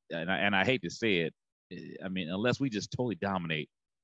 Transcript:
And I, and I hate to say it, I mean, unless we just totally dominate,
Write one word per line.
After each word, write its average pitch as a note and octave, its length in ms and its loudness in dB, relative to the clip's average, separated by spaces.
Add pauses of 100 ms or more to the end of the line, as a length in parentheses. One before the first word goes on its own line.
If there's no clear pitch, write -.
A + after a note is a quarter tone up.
(120)
And E2 200 -2
I, F#2 60 2
and G2+ 180 4
I F#2+ 80 6
hate B2+ 200 2
to - 80 -6
say G#2 300 2
it, D#2+ 120 0 (680)
I F#2+ 40 -6
mean, F#2 220 -4
unless A2 300 0
we C#3 100 0
just G#2 220 -4
totally A#2+ 240 -2
dominate, E2+ 540 -2 (340)